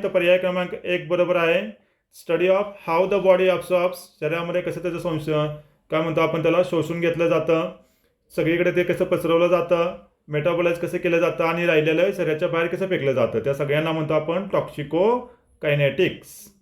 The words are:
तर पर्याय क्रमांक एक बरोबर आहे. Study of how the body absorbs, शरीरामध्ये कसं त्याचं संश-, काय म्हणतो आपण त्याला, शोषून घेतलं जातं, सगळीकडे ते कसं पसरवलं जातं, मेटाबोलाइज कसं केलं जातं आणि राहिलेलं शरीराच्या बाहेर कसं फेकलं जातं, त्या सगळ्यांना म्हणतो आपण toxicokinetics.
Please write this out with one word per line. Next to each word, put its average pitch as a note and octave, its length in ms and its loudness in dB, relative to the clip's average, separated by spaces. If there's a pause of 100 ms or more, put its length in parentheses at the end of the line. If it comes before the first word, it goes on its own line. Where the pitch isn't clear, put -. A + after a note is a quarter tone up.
तर G3+ 40 -2
पर्याय F3+ 300 4
क्रमांक F3+ 380 -4
एक F3+ 320 -4
बरोबर F3 280 2
आहे. E3+ 260 2 (540)
Study E3+ 340 0
of G3 180 2 (200)
how E3 200 2
the G3 160 0
body F#3 260 4
absorbs, F3+ 480 0 (220)
शरीरामध्ये E3+ 420 -4
कसं E3 200 -6
त्याचं E3+ 180 -6
संश-, D#3 300 -4 (600)
काय D#3 100 0
म्हणतो E3 200 -2
आपण D#3+ 220 0
त्याला, E3+ 200 4
शोषून E3+ 380 -2
घेतलं E3+ 280 0
जातं, E3 420 0 (600)
सगळीकडे E3+ 380 0
ते F3 120 0
कसं F3+ 220 0
पसरवलं E3+ 420 2
जातं, E3+ 480 0 (320)
मेटाबोलाइज E3+ 520 0
कसं E3+ 180 -4
केलं E3+ 220 0
जातं E3 240 0
आणि E3+ 220 0
राहिलेलं D#3+ 460 2
शरीराच्या E3+ 360 -2
बाहेर E3+ 200 -2
कसं F3+ 200 -4
फेकलं C#3 260 0
जातं, A#2 260 0
त्या C3 140 -2
सगळ्यांना D3+ 380 -2
म्हणतो D#3 220 -2
आपण E3+ 420 -2
toxicokinetics. D#3+ 1700 -2 (320)